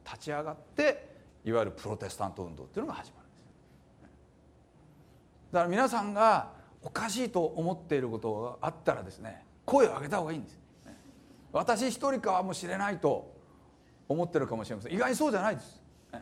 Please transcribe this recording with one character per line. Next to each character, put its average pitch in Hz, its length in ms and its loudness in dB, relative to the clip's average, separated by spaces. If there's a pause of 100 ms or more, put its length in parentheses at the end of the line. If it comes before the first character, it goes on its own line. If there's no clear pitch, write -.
立 - 200 -14
ち 151 60 -6
上 147 120 -4
が 156 80 -6
っ 151 40 -8 (200)
て、 294 340 2 (340)
い 110 80 -2
わ 113 100 4
ゆ 107 40 4
る 95 60 -6
プ - 180 -10
ロ 107 80 -4
テ 101 120 -8
ス - 80 -12
タ 101 100 -4
ン 87 60 -8
ト 98 100 -8
運 82 120 -10
動 80 100 -14
っ - 20 -20
て - 120 -6
い 240 40 -4
う - 20 -4
の 302 60 -8
が - 80 -8
始 - 120 -16
ま - 100 -20
る - 60 -20
ん - 20 -20
で - 40 -20
す。 - 40 -20 (2250)
だ 175 100 4
か - 20 4
ら 175 60 2
皆 226 200 4
さ 226 140 0
ん 202 100 -4
が 202 380 6 (320)
お - 80 -10
か 226 180 -2
し 233 160 -2
い - 60 -4
と 175 120 2
思 165 300 0
っ - 20 -2
て 151 220 -2
い 131 40 2
る 123 80 -2
こ 110 100 -4
と 113 420 -4
が - 60 -2
あ - 20 2
っ 160 40 -6 (100)
た 147 100 4
ら 123 80 -4
で 95 80 -12
す - 80 -18
ね、 107 260 -14 (220)
声 262 220 8
を - 60 0
上 - 80 -4
げ 143 80 -6
た 196 100 0
方 165 60 -2
が 156 60 -4
い 165 40 -4
い - 20 -6
ん 120 60 -8
で - 60 -14
す。 - 100 -20 (920)
私 233 380 2
一 277 220 0
人 254 100 0
か 190 220 2
も 190 100 -4
し 175 140 -8
れ 185 100 -4
な 202 140 -2
い 185 80 -6
と 131 340 0 (720)
思 165 160 0
っ 170 60 -2
て 165 80 0
る 135 80 2
か 117 100 -4
も 110 80 -4
し - 60 -12
れ 113 60 -6
ま 101 80 -10
せ 123 60 -10
ん。 156 40 -4
意 185 60 0
外 254 100 4
に 254 60 0
そ 302 140 2
う - 20 2
じ 208 60 2
ゃ 180 40 0
な 214 100 2
い 175 40 -2
で 139 60 -10
す。 - 200 -20 (400)